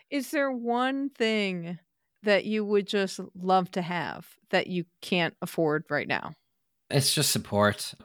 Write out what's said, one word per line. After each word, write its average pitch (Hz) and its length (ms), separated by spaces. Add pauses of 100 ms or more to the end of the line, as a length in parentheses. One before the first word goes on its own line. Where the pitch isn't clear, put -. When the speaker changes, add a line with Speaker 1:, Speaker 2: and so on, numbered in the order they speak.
(100)
Speaker 1:
Is 277 200
there 277 200
one 254 600
thing 190 680 (440)
that 208 220
you 214 200
would 202 220
just 196 340 (140)
love 185 380
to 185 100
have 165 440 (240)
that 180 160
you 180 180 (180)
can't 175 380
afford 156 480
right 143 200
now? 143 260 (560)
Speaker 2:
It's 139 240
just 147 160
support, 104 640 (100)